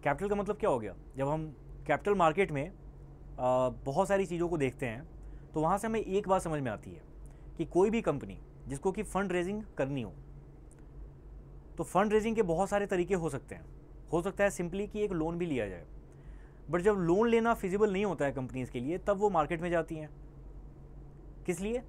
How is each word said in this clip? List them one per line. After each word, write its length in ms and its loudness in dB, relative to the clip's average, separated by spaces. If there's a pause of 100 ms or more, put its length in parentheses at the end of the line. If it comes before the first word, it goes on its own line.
कैपिटल 240 2
का 60 2
मतलब 220 -2
क्या 140 2
हो 80 4
गया? 160 -6 (220)
जब 120 0
हम 180 -2 (400)
कैपिटल 280 2
मार्केट 380 4
में, 160 -2
अ, 60 -14 (1080)
बहुत 240 2
सारी 180 2
चीज़ों 220 0
को 100 0
देखते 280 0
हैं 200 -6 (480)
तो 60 0
वहाँ 180 4
से 80 -4
हमें 140 0
एक 280 0
बात 140 6
समझ 200 0
में 80 0
आती 200 -6
है 120 -14 (540)
कि 80 -2
कोई 260 4
भी 120 2
कंपनी 360 -2 (280)
जिसको 260 0
कि 100 -4
फंड 300 0
रेजिंग 300 0 (160)
करनी 240 0
हो, 100 -6 (1700)
तो 60 -2
फंड 280 4
रेजिंग 240 4
के 60 4
बहुत 260 2
सारे 180 2
तरीके 280 2
हो 140 2
सकते 260 -6
हैं। 100 -14 (480)
हो 100 2
सकता 220 2
है 60 6
simply 400 -2
कि 100 -4
एक 120 2
लोन 260 0
भी 80 0
लिया 220 0
जाए, 160 -8 (840)
but 100 2
जब 180 6
लोन 300 6
लेना 260 6
फिजिबल 380 2
नहीं 120 2
होता 200 2
है 80 2
कंपनीज 380 -4
के 100 -4
लिए, 180 -2
तब 180 2
वो 140 4
मार्केट 300 2
में 100 -2
जाती 260 0
हैं। 140 -8 (1400)
किस 140 -2
लिए? 280 -2